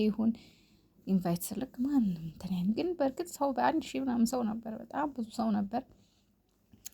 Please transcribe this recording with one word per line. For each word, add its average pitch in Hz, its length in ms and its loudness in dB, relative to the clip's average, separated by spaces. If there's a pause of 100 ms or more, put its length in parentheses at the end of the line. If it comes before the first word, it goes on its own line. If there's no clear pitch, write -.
ይሁን 220 320 2 (760)
ኢንቫይት 180 360 2
ስልክ 262 360 -6
ማንም 240 400 2
እንትን 165 320 -8
አይልም። 180 200 0
ግን 302 200 0
በእርግጥ 302 380 -2
ሰው 277 220 -2
በአንድ 269 320 2
ሺህ - 160 -6
ምናምን 240 280 2
ሰው 247 160 -2
ነበር፣ 220 340 -4
በጣም 269 320 -4
ብዙ 247 220 -6
ሰው 226 200 -2
ነበር። 208 300 0 (1120)